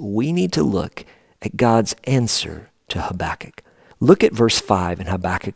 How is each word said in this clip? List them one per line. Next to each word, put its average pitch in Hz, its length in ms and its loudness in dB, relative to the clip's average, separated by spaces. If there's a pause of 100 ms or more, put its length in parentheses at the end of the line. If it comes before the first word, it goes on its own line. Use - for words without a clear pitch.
we 113 320 -2
need 180 200 0
to 156 100 0
look 98 420 -2 (380)
at - 140 -8
God's 113 380 2 (100)
answer 117 680 -2 (180)
to 80 140 -6
Habakkuk. - 600 -8 (380)
Look 120 240 6
at - 80 4
verse 113 280 2
five 90 400 -2
in 90 60 -10
Habakkuk 92 500 -4